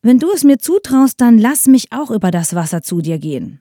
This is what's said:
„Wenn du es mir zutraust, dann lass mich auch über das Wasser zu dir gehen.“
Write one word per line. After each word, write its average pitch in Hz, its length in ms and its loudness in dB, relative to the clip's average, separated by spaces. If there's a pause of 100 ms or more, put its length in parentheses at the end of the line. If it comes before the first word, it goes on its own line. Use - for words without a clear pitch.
„Wenn 247 180 4
du 320 120 -2
es 349 140 -2
mir 277 140 4
zutraust, 269 600 -2
dann 240 200 4
lass 262 280 0
mich 262 240 2
auch 285 180 -8
über 196 220 -2
das 170 240 -4
Wasser 165 260 -4
zu 170 200 -6
dir 160 180 -6
gehen.“ 139 420 -10